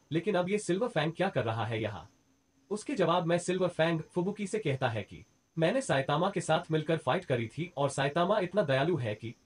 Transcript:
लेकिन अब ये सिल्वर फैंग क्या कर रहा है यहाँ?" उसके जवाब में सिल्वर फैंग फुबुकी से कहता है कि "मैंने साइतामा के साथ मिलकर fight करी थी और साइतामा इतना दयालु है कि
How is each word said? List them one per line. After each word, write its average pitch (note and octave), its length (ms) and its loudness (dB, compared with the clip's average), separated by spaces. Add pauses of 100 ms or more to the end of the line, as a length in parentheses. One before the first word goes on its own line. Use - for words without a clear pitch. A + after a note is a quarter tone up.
(120)
लेकिन F3 220 0
अब F3 140 2
ये G3+ 100 0
सिल्वर G3+ 300 0
फैंग D#3 240 0
क्या F3 160 0
कर C3 160 0
रहा A2+ 200 -2
है A2+ 180 -2
यहाँ?" G2+ 280 -6 (600)
उसके A3 240 -4
जवाब F3 320 2
में F3 120 2
सिल्वर F#3 300 0
फैंग E3 320 2
फुबुकी F#3+ 460 -4
से G#3 120 -4
कहता C3+ 300 0
है A2 140 -2
कि - 220 -16 (340)
"मैंने F#3+ 220 4
साइतामा D3+ 500 0
के F#3 100 -2
साथ D#3+ 300 0
मिलकर D#3+ 260 0
fight D#3 280 -2
करी A#2 240 -2
थी E3+ 280 -8
और C#3 120 0
साइतामा E3+ 500 0
इतना F#3 240 0
दयालु C#3+ 340 2
है A#2 180 -2
कि A2 200 -10 (120)